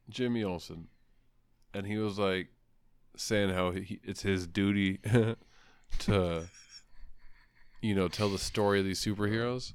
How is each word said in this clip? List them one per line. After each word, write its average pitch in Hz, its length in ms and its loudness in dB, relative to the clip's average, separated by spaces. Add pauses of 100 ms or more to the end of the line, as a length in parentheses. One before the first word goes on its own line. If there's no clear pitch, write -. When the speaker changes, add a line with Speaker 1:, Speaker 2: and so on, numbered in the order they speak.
Speaker 1:
Jimmy 120 340 0
Olsen. 85 440 -6 (840)
And 101 140 -6
he 107 100 -2
was, 104 220 -2
like, 92 300 2 (680)
saying 101 360 0
how 92 200 2
he, 95 320 -8
it's - 200 -8
his 95 240 0
duty 98 500 2
<laughs> - 1000 0
to, 87 480 2 (680)
Speaker 2:
<laughs> - 680 -20
Speaker 1:
you 107 140 0
know, 92 140 4
tell 104 200 0
the 98 100 -2
story 101 400 2
of 95 60 2
these 95 180 -2
superheroes. 110 720 -2